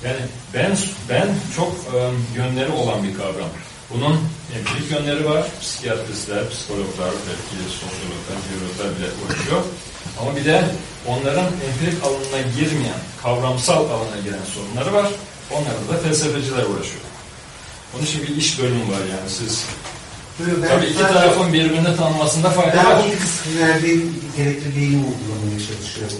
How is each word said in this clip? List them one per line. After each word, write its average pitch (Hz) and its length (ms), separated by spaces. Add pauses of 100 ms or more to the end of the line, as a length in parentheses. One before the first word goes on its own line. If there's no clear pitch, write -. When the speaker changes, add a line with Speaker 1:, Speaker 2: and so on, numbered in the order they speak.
Speaker 1:
Yani 127 140 (340)
ben, 190 240 (320)
ben 196 180 (280)
çok, 175 180 (220)
e, - 20 (400)
yönleri 127 340
olan 113 320
bir 95 140
kavram. - 320 (400)
Bunun 143 300 (380)
empirik 123 340
yönleri 147 380
var. 156 160 (160)
Psikiyatristler, - 880
psikologlar, 92 640 (160)
belki 92 440
sosyologlar, 92 640 (120)
biyologlar 92 480
bile 90 100 (180)
uğraşıyor. 156 360 (600)
Ama 143 140
bir 143 100
de 156 180 (440)
onların 139 380 (220)
empirik 147 360
alanına 135 380 (180)
girmeyen, 151 400 (240)
kavramsal 127 600
alana 110 380
giren 98 300
sorunları 120 400
var. 202 180 (400)
Onlarla 147 460
da - 100
felsefeciler 139 580
uğraşıyor. - 360 (920)
Onun 135 100
için 151 180
bir 147 140
iş - 220
bölümü 120 320
var 98 80
yani 95 300
siz. 110 360 (760)
Speaker 2:
Buyurun, 170 240
ben 165 60
Speaker 1:
Tabii 180 160
iki 156 140
Speaker 2:
sadece 190 140
Speaker 1:
tarafın 175 400
birbirini 160 440
tanımasında 160 520
fayda 170 280
Speaker 2:
ben 180 80
Speaker 1:
var. 208 220
Speaker 2:
ilk 185 140
kısmı 160 380
verdiğim 165 640 (140)
gerekli 143 280 (100)
bilgiyi 143 220
uygulamaya 107 680
çalışıyorum. 104 520